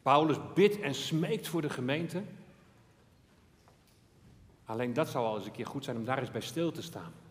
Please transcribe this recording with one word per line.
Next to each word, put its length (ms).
Paulus 340
bidt 260
en 140
smeekt 540
voor 140
de 80
gemeente. 520
Alleen 280
dat 160
zou 180
al 100
eens 100
een 60
keer 140
goed 180
zijn 120
om 80
daar 140
eens 120
bij 100
stil 320
te 100
staan. 300